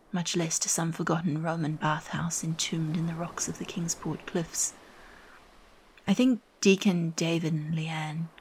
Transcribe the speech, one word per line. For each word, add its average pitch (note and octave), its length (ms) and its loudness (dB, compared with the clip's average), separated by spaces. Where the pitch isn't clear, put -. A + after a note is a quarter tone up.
much F3 240 -2
less E3 240 0
to - 100 0
some E3 220 0
forgotten E3 500 0
Roman D#3+ 340 -2
bathhouse D3+ 680 -2
entombed D#3+ 520 -2
in E3 120 0
the E3 80 -4
rocks E3+ 320 -6
of - 100 -6
the F3+ 80 -8
Kingsport - 640 -6
cliffs. - 460 -2
I G3+ 60 6
think B3 280 4
Deacon, F3+ 540 6
David E3 360 0
and D#3 220 -2
Leanne D#3+ 540 -4